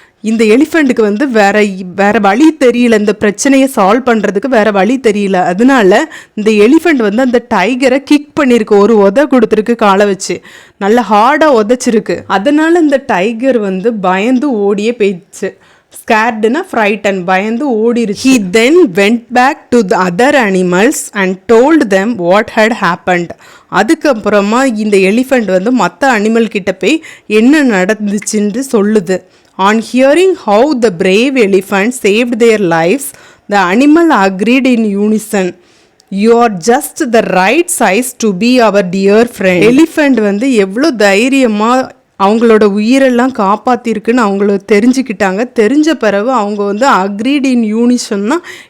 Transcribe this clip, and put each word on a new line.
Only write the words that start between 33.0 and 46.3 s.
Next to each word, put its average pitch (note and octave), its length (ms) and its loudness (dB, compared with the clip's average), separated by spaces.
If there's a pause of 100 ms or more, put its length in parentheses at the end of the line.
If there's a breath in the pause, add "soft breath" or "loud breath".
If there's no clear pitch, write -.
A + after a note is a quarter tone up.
the G3+ 80 2 (140)
animal D4 340 4 (200)
agreed A3 480 0
in A3+ 80 0 (240)
unison. G#3+ 400 -2 (640 soft breath)
"You G3+ 200 0 (120)
are A#3 100 0 (140)
just C4 300 -2 (160)
the A3 80 2
right G3+ 480 0 (100)
size A3 380 0
to A3 120 -2 (100)
be A#3 120 0 (160)
our G3+ 160 0 (120)
dear G3 300 2 (120)
friend." F#3 240 0 (100)
எலிஃபண்ட் C#4 580 2
வந்து A3+ 240 -2
எவ்வளோ G#3+ 380 0
தைரியமா A3+ 840 0 (500)
அவங்களோட A3 400 2
உயிரெல்லாம் A#3+ 760 0
காப்பாத்திருக்குன்னு A3+ 840 -2
அவங்கள G3+ 320 0 (140)
தெரிஞ்சுக்கிட்டாங்க. G#3+ 680 0 (180)
தெரிஞ்ச D4 340 0 (100)
பிறகு G#3 280 -2